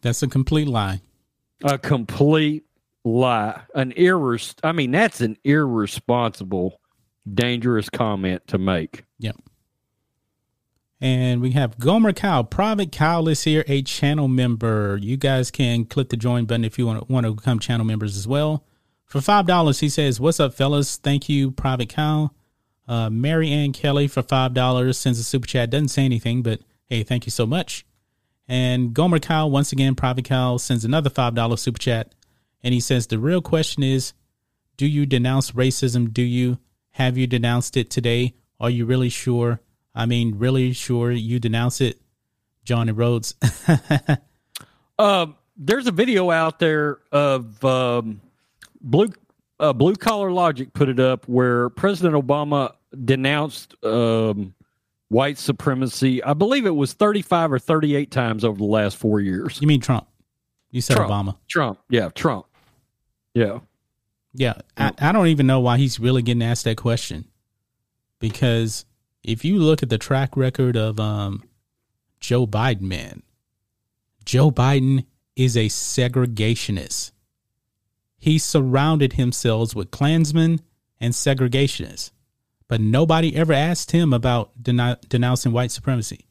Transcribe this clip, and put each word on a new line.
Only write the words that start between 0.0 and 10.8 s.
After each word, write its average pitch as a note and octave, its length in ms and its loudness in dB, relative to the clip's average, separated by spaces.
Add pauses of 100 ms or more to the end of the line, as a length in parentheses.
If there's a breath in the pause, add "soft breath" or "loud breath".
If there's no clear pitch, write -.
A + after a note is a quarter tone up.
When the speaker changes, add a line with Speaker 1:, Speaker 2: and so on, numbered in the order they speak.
Speaker 1:
That's A#2+ 200 -2
a C#3+ 60 -2
complete D3 400 0
lie. G2+ 340 -2 (640)
Speaker 2:
A C#3 140 0
complete D3+ 840 2 (400)
lie. A#2 560 0 (140)
An C3 180 -2
irres-, D#3 600 0 (100)
I D#3+ 80 0
mean, C#3 200 0
that's G3+ 280 0
an A2 240 -2
irresponsible, A2+ 1400 -2 (540)
dangerous A#2+ 560 -2
comment G2 560 -4
to - 100 -6
make. F#2 480 -4 (140)
Speaker 1:
Yep. G#2+ 180 -8 (1600)